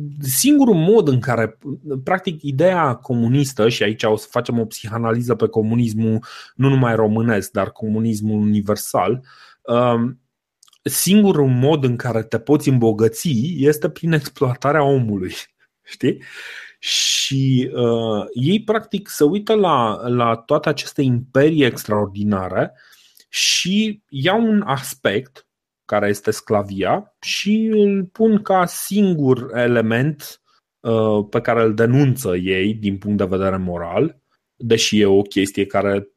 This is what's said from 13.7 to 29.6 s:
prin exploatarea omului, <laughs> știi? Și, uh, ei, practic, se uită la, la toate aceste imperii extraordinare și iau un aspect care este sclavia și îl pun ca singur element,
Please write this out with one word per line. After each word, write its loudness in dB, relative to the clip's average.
prin -4
exploatarea -2
omului, -2
<laughs> -20
știi? -4
Și, 0
uh, 0
ei, 0
practic, -4
se -2
uită 2
la, 0
la 0
toate -2
aceste -4
imperii 2
extraordinare -2
și -2
iau 0
un 2
aspect -4
care 0
este -2
sclavia -2
și -2
îl 2
pun 2
ca 2
singur 0
element, 0